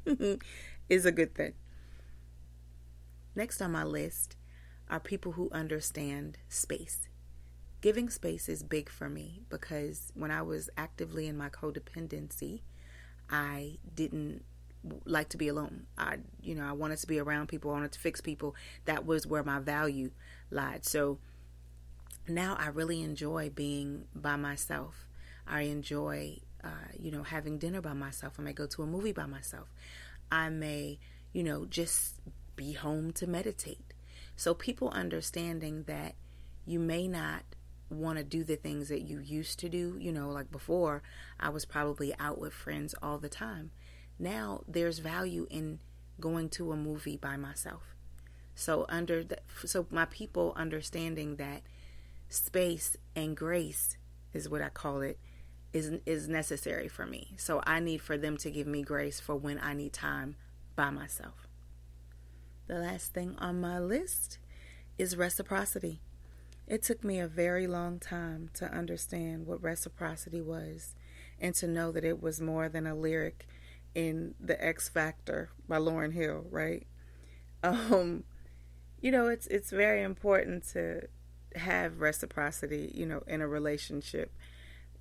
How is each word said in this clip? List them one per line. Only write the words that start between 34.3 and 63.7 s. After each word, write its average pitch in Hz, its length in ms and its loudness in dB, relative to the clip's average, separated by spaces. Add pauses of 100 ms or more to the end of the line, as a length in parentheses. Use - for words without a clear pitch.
So - 180 4
people 247 360 0
understanding 165 960 0
that 151 280 -4 (500)
you 165 140 2
may 170 280 4
not 160 360 0 (460)
want 156 280 0
to 151 60 0
do 160 200 2
the 156 120 2
things 147 340 -2
that 143 120 2
you 147 180 -4
used 151 400 -2
to 180 80 -2
do. 175 320 2
You 175 120 0
know, 143 180 0
like 143 220 -4
before, 151 520 4 (360)
I 151 100 4
was 151 160 0
probably 147 540 2
out 147 200 0
with 151 140 -4
friends 147 480 -4
all 147 160 0
the 147 120 -4
time. 160 420 -6 (460)
Now 202 500 -2
there's 170 320 4
value 170 500 0
in 156 300 -2 (400)
going 165 300 2
to 165 220 0
a 156 60 2
movie 151 400 -2
by 139 180 -2
myself. 143 600 -6 (580)
So 160 340 4
under 165 360 4
the, - 160 -4 (260)
so 175 240 4
my 165 160 6
people 170 500 2
understanding 156 800 -2
that 143 260 -4 (680)
space 175 640 4 (180)
and 156 220 2
grace 160 640 2 (360)
is 151 140 -2
what 147 140 2
I 143 80 0
call 139 320 0
it, - 180 0 (540)
is, 156 320 2
is 151 240 2
necessary - 580 0
for - 180 -6
me. - 300 -8
So 160 300 2
I 160 140 6
need 165 220 2
for 151 160 2
them 151 200 2
to 151 120 -2
give 147 180 0
me 143 160 2
grace 143 360 0
for 151 160 0
when 143 240 0
I 147 140 0
need 143 200 -2
time 143 420 0 (400)
by 143 140 6
myself. - 580 -6 (1200)
The 180 80 0
last 175 380 -2
thing 180 240 -2
on 180 220 0
my 175 200 2